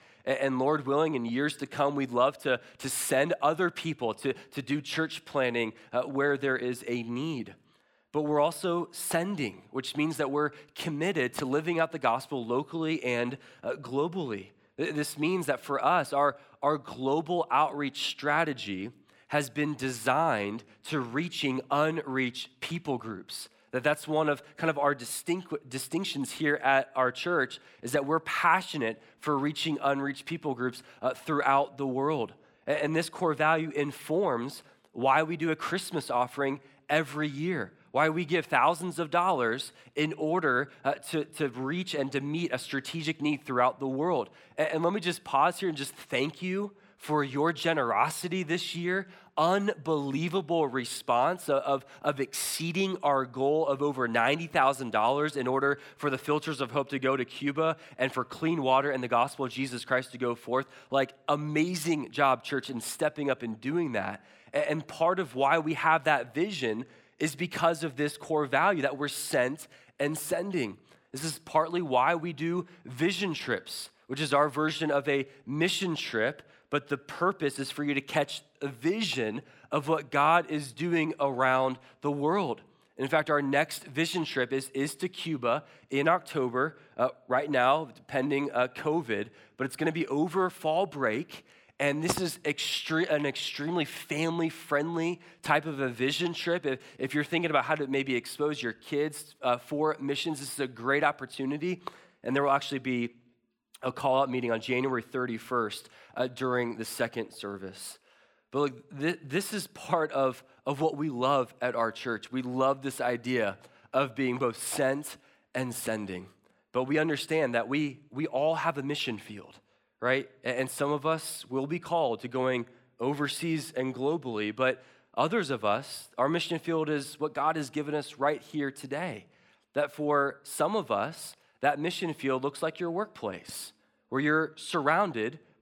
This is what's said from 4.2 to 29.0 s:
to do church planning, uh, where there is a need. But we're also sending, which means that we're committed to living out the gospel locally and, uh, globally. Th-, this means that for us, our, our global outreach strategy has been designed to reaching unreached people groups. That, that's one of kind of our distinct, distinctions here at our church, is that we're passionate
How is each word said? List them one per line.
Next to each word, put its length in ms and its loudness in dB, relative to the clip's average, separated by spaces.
to 100 -6
do 180 -2
church 420 -4
planning, 500 0
uh, 100 0
where 340 2
there 220 2
is 300 -2
a 160 0
need. 500 -4
But 120 0
we're 180 4
also 500 2
sending, 800 -2
which 260 -6
means 220 0
that 140 0
we're 200 2
committed 600 -2
to 100 -2
living 340 2
out 120 2
the 80 -6
gospel 440 0
locally 600 -2
and, 340 0
uh, 100 -4
globally. 760 -4
Th-, 160 -2
this 240 -4
means 300 0
that 120 2
for 240 -2
us, 300 4
our, 240 4
our 160 2
global 720 0
outreach 560 2
strategy 840 -2
has 200 0
been 240 0
designed 880 0
to 140 -2
reaching 600 -2
unreached 880 0
people 400 -4
groups. 500 -12
That, 120 -2
that's 240 0
one 220 2
of 140 -2
kind 120 0
of 80 0
our 160 4
distinct, 720 -6
distinctions 640 -4
here 320 0
at 320 4
our 160 2
church, 480 -2
is 120 -4
that 120 2
we're 140 2
passionate 840 0